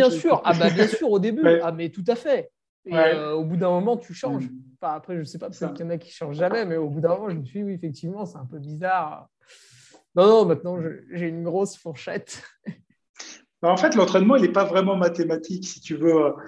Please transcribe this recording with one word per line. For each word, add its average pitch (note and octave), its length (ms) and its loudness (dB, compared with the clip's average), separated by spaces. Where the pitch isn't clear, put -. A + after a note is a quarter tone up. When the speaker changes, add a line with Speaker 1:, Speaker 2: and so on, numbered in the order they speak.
Speaker 1:
bien C4 100 8
Speaker 2:
j'ai E3 80 -4
Speaker 1:
sûr. D#4 260 2
Ah E3+ 140 4
bah, E3+ 120 4
bien G#3+ 160 4
sûr, A3+ 240 0
au G3+ 80 4
début. A3 240 0
Speaker 2:
Ouais. E3 200 6
Speaker 1:
Ah, E3+ 80 -2
mais E3 200 -6
tout F#3 160 -12
à A#3 80 2
fait. F#3 360 -2
Et, F3 80 -8
Speaker 2:
Ouais. D#3+ 200 4
Speaker 1:
euh, D3+ 200 -4
au D#3+ 100 -2
bout E3+ 140 -4
d'un F3+ 100 0
moment, G3+ 300 0
tu F3+ 160 -16
changes. - 320 -6
Speaker 2:
Mm. - 120 -14
Speaker 1:
Enfin, D#3+ 140 -6
après, E3+ 240 -10
je D#3 60 -6
sais D#3 140 -14
pas, - 120 -12
Speaker 2:
C'est - 80 -18
ça. E3+ 80 -6
Speaker 1:
peut-être - 100 -8
qu'il E3+ 80 -10
y E3+ 40 -8
en E3+ 40 -6
a E3 60 -6
qui - 120 -16
changent D3 260 -10
jamais, G3 280 -2
mais E3 140 -4
au D#3 100 -4
bout D3 120 -6
d'un E3 100 2
moment, G3+ 180 -2
je F3 80 -6
me D3 80 -8
suis D#3 160 -10
dit, G#3 40 -4
oui, G3 100 -6
effectivement, F3 500 -10
c'est E3+ 140 -14
un C3 80 -12
peu D3+ 120 -14
bizarre. D3+ 680 -6
Non, F3+ 100 8
non, A3 200 8
maintenant, F3 340 -2
je, D#3+ 80 -6
j'ai F3 160 -6
une E3 140 -8
grosse F#3 340 -4
fourchette. - 640 -12
<laughs> G3+ 60 -12
Speaker 2:
Bah, E3+ 80 4
en F#3 60 4
fait, D#4 180 2
l'entraînement, G3 420 6
il A#3+ 60 4
n'est F3 100 2
pas G3 120 2
vraiment F#3+ 320 0
mathématique, E3+ 720 -2
si - 160 -14
tu D#3+ 120 -8
veux. D3+ 380 4